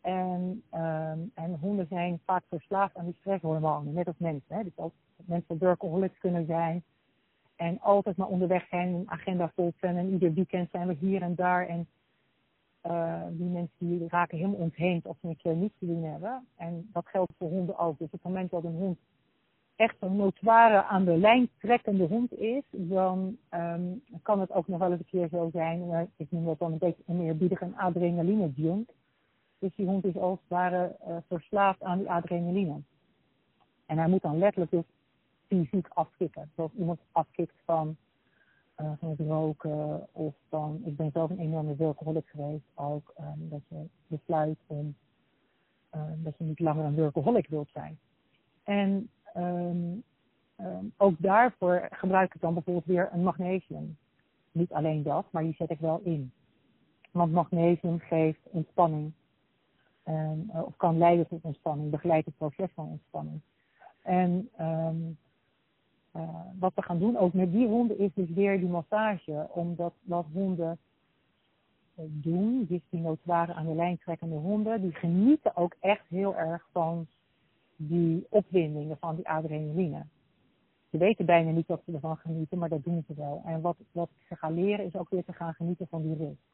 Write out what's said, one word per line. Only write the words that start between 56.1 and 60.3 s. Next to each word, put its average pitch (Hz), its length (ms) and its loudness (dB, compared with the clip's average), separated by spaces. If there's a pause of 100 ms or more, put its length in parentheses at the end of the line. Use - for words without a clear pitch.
Want 170 220 2
magnesium 170 640 2
geeft 160 440 0
ontspanning. 156 720 0 (880)
En, 156 500 -4